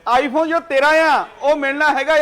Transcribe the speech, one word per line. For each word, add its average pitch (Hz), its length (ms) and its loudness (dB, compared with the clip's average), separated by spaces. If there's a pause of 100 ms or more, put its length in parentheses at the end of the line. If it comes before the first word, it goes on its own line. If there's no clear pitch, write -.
(220)
iPhone 294 240 -2
ਜੋ 330 140 -2
ਤੇਰਾਂ 294 340 0
ਆ, 311 320 2 (160)
ਉਹ 285 140 2
ਮਿਲਣਾ 285 380 -2
ਹੈਗਾ 269 280 -2